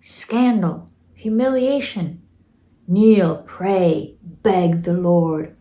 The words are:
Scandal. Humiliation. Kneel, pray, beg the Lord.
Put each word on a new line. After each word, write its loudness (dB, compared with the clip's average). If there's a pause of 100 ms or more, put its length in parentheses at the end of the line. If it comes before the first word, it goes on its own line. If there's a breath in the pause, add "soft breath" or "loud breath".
Scandal. -2 (260)
Humiliation. -2 (680)
Kneel, 4
pray, -2
beg 0
the -2
Lord. 0